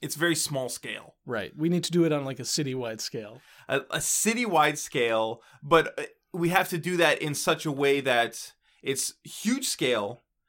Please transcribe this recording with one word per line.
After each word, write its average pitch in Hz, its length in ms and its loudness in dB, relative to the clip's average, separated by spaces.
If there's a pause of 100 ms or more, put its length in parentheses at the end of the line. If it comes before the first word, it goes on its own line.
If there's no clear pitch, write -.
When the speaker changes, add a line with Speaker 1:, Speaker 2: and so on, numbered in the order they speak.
Speaker 1:
It's - 140 -6
very 165 200 2
small 131 340 -4
scale. - 460 -12 (100)
Speaker 2:
Right. 107 320 -4
We 156 120 0
need 175 160 2
to - 60 -4
do 170 120 6
it 160 80 4
on, 147 140 0
like, 131 140 -6
a 123 40 -8
citywide 127 580 -4
scale. 110 400 -10 (260)
Speaker 1:
A, 135 100 0 (120)
a - 80 -4
citywide 170 800 2
scale, 113 640 0 (220)
but, 151 340 4
uh, 143 60 -4 (300)
we 170 160 0
have 180 200 2
to 180 80 -4
do 175 200 -2
that 160 220 4
in 151 140 -2
such 156 320 0
a 156 60 -2
way 139 300 2
that 120 500 0 (320)
it's 135 300 -2 (100)
huge 262 420 -4
scale, 120 560 0 (280)